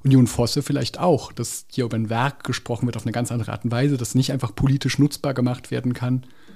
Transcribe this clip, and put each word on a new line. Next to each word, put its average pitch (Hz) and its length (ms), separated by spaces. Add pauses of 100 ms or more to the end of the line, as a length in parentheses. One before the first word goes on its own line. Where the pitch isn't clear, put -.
Und 139 80
Jon 127 160
Fosse 123 360
vielleicht 135 360
auch, 160 340
dass - 380
hier 127 140
über 117 120
ein 113 120
Werk 120 360
gesprochen 123 420
wird 117 100
auf 117 80
eine 120 80
ganz 123 180
andere 117 220
Art 107 120
und 117 60
Weise, 135 280
das 120 160
nicht 131 180
einfach 127 220
politisch 135 440
nutzbar 143 360
gemacht 123 360
werden 123 220
kann. 127 320 (320)